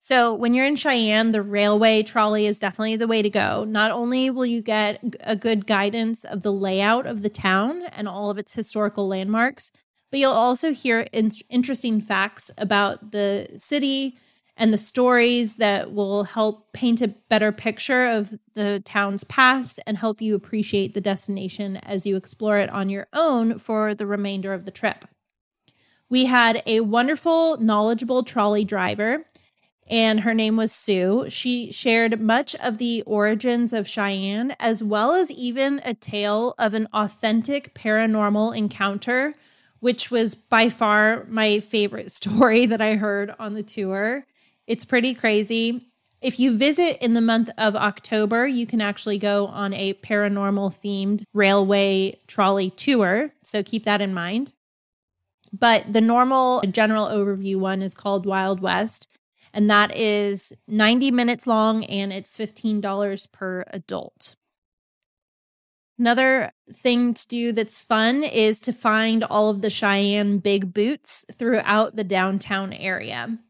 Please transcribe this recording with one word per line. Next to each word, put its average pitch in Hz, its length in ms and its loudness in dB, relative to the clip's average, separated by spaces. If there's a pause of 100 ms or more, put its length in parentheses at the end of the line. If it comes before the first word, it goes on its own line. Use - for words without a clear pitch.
So 240 340 2
when 233 180 0
you're 262 140 2
in 294 80 2
Cheyenne, 226 560 2
the 214 120 0
railway 208 600 4
trolley 214 440 0
is 202 120 -2
definitely 220 380 -2
the 226 100 -2
way 226 160 2
to 208 80 2
go. 202 340 0
Not 214 280 0
only 254 380 0
will 254 160 -2
you 233 160 -2
get 214 380 -2 (200)
a 220 160 -4
good 214 300 -2
guidance 220 580 -2
of 202 180 -8
the 208 100 -2
layout 196 540 0
of 214 160 -8
the 208 80 -2
town 208 520 0
and 208 260 -10
all 202 220 -6
of 202 80 -6
its - 160 -14
historical 208 520 -4
landmarks, 208 640 -2 (400)
but 277 80 -2
you'll 269 140 4
also 247 400 2
hear 233 400 0
in-, 220 180 2 (180)
interesting 247 520 -2
facts 208 580 -4
about 202 540 0
the 202 440 -2
city, 269 640 -2 (440)
and 220 100 4
the 208 60 2
stories 240 760 2
that 202 360 0
will 202 300 -2
help 214 500 -4
paint 233 300 0
a 226 60 0
better 214 420 0
picture 247 580 -2
of 214 300 -2 (160)
the 202 300 -2
town's 202 400 -2
past 262 640 2
and 214 100 -4
help 214 240 -4
you 214 140 0
appreciate 202 580 -2
the 202 60 -4
destination 196 800 -6
as 196 280 -6
you 196 80 0
explore 208 440 -2
it 202 120 0
on 196 180 -4
your 196 240 -8
own 240 460 2
for 214 340 -2
the 214 140 -6
remainder 196 460 -4
of 180 120 -8
the 190 60 -12
trip. - 340 -4 (1040)
We 254 180 4
had 233 380 4
a 220 140 0
wonderful, 294 800 2
knowledgeable 226 680 0
trolley 208 400 0
driver, 208 640 -2 (640)
and 220 320 2
her 220 120 0
name 220 240 0
was 220 140 0
Sue. 196 580 0
She 247 440 -6
shared 226 480 0
much 226 340 0
of 220 240 -4
the 233 240 -2
origins 226 720 0
of 208 160 -4
Cheyenne, 202 720 -4
as 226 200 0
well 214 320 0
as 349 200 2
even 269 520 -2
a 247 80 -4
tale 214 640 -2
of 214 160 0
an 220 200 -2
authentic 220 840 -2
paranormal 214 840 0
encounter, 220 800 -2 (460)
which 240 320 0
was 226 240 0
by 233 320 4
far 220 600 2
my 214 300 2
favorite 208 540 -4
<laughs> - 80 -8
story 226 440 4
that 220 160 0
I 220 140 2
heard 202 460 -4
on 208 140 -10
the 208 100 -10
tour. 214 600 -4 (440)
It's 226 160 -4
pretty 254 280 0
crazy. 226 760 0 (320)
If - 180 -4
you 247 180 4
visit 294 480 2
in 233 100 4
the 233 60 4
month 226 380 2
of 214 160 2
October, 214 720 0
you 247 180 -2
can 226 160 -2
actually 202 380 -4
go 202 300 0
on 196 260 -6
a 196 200 -4
paranormal 202 840 0
themed 202 440 -2 (100)
railway 196 920 4
trolley 196 420 2
tour. 233 640 2 (100)
So 208 220 -4
keep - 200 -6
that 202 160 0
in 190 140 -2
mind. 190 380 -4 (1000)
But 220 400 2
the 220 80 6
normal 254 600 4 (100)
general 214 360 2
overview 196 500 -2
one 190 260 -2
is 190 100 -6
called 196 320 -4
Wild 190 360 -2
West, 190 480 -4 (440)
and 208 160 2
that 208 280 4
is 208 560 -2 (160)
ninety 233 420 4
minutes 240 340 0
long, 220 420 2
and 196 260 -4
it's 202 240 -12
fifteen 214 440 -4
dollars 196 460 -4
per 185 400 -10
adult. - 680 -12 (1600)
Another 247 540 2 (200)
thing 240 420 0
to - 120 -8
do 233 260 -4
that's 220 300 -4
fun 233 400 2
is 220 380 2
to 247 120 -4
find 220 520 2
all 214 260 2
of 202 100 -2
the 208 100 -2
Cheyenne 202 680 0
Big 196 340 0
Boots 240 520 -2 (120)
throughout 220 600 0
the 214 80 -4
downtown 190 680 -2
area. 180 680 -8 (120)